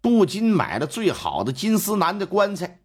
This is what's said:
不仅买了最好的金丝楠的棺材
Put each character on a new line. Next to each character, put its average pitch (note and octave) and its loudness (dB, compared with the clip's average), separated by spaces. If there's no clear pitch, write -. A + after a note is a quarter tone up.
不 A#3 6
仅 G#3+ -4
买 F3+ 2
了 D3 -2
最 G#3+ -2
好 C#3+ -4
的 C3+ -2
金 G#3+ 0
丝 G3+ -2
楠 F#3 0
的 G3 -4
棺 G3+ 0
材 F3+ -10